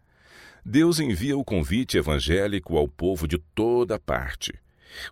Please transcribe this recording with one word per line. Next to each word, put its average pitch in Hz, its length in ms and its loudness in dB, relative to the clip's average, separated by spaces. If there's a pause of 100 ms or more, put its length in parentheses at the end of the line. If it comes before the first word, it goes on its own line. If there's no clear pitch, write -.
(640)
Deus 156 360 4
envia 135 360 0
o 139 80 -2
convite 98 540 0
evangélico 80 800 0
ao 73 100 4
povo 82 400 -2
de 82 120 -2 (160)
toda 117 420 2
parte. - 560 -6 (580)